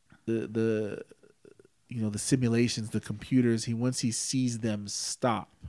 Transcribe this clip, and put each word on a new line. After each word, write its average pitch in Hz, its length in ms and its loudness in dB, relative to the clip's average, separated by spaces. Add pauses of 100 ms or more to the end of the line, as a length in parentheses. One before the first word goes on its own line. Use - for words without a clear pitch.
(260)
the, 113 220 0
the, 107 540 0 (880)
you 123 140 -4
know, 107 80 0
the 104 80 -2
simulations, 117 720 2
the 107 100 -2
computers, 117 640 2
he, 117 100 -2
once 123 260 -2
he 120 100 2
sees 120 500 -2
them 104 280 -2
stop - 600 -2 (180)